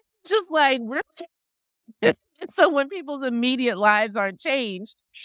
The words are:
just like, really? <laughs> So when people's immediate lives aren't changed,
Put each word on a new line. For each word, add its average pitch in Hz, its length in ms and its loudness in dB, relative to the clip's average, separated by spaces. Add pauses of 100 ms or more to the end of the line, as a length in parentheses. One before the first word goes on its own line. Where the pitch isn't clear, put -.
(260)
just 381 240 0
like, 277 320 2
really? 254 200 -6 (1000)
<laughs> - 240 0 (220)
So 339 220 6
when 277 180 0
people's 285 340 -8
immediate 247 540 0
lives 208 400 2
aren't 196 240 -4
changed, 226 600 -4 (220)